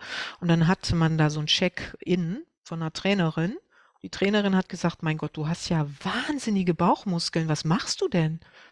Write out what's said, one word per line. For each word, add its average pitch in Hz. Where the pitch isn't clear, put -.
Und 175
dann 165
hatte -
man 160
da 151
so 151
ein 151
Check-in 180
von 165
einer 160
Trainerin. 190
Die 185
Trainerin 202
hat 185
gesagt, -
„Mein 156
Gott, 151
du 151
hast -
ja 151
wahnsinnige 208
Bauchmuskeln. 170
Was 151
machst -
du 381
denn?“ 165